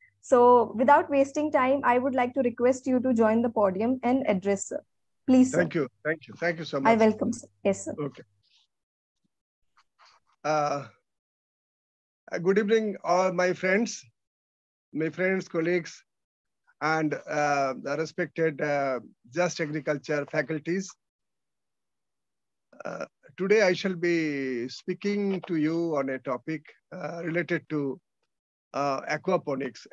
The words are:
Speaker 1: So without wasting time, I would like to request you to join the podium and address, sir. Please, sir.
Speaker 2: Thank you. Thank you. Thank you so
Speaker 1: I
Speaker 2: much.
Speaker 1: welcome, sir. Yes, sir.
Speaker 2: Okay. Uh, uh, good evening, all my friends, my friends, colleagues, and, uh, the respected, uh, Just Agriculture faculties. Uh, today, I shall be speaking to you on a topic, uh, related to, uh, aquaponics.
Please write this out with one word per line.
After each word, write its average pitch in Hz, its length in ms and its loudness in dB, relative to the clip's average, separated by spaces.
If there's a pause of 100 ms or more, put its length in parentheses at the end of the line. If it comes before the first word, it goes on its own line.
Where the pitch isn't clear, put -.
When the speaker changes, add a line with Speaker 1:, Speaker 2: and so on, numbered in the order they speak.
(200)
Speaker 1:
So 247 560 6
without 285 340 4
wasting 285 420 0
time, 269 320 2
I 247 140 4
would 254 160 0
like 247 200 0
to 277 60 0
request 247 460 0
you 254 140 2
to 254 140 0
join 220 280 4
the 240 80 0
podium 220 520 0
and 254 240 2
address, 196 420 0
sir. - 120 -8 (460)
Please, 254 260 6
sir. - 60 2
Speaker 2:
Thank 175 160 0
you. 143 140 -2 (160)
Thank 160 240 -4
you. - 100 -20
Thank 165 200 -2
you 165 60 -10
so 143 140 -6
Speaker 1:
I - 20 -2
Speaker 2:
much. 226 180 4
Speaker 1:
welcome, 220 340 2
sir. - 160 -14 (160)
Yes, 196 200 -2
sir. - 160 -10
Speaker 2:
Okay. 143 220 -8 (2250)
Uh, 147 420 0 (1500)
uh, - 60 -4
good 190 200 2
evening, 220 460 2
all 180 280 2
my 180 200 0
friends, 190 520 -2 (880)
my 156 180 -4
friends, 185 380 -2
colleagues, 170 540 -4 (800)
and, 156 340 0
uh, 143 680 -2
the 139 160 -4
respected, 160 640 -4
uh, 139 400 -2 (320)
Just 170 280 -2
Agriculture 147 680 -4
faculties. 160 580 -4 (2000)
Uh, - 220 -8 (300)
today, 202 260 4
I 185 100 6
shall 185 220 -4
be 147 720 -2
speaking 196 800 -4
to 175 80 -2
you 160 400 0
on 135 140 -2
a 131 80 -6
topic, 143 440 -8 (320)
uh, 170 300 -10
related 165 460 -4
to, 143 300 -4 (720)
uh, 139 260 -2 (100)
aquaponics. 143 840 -4